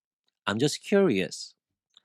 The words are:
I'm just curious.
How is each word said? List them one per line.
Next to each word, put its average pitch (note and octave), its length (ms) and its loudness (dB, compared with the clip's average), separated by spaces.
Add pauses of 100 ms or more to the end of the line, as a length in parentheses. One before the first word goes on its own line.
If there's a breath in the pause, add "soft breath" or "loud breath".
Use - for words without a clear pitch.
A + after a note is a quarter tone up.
(460)
I'm G#2 140 -2
just D3 220 -2
curious. D3 720 0 (500)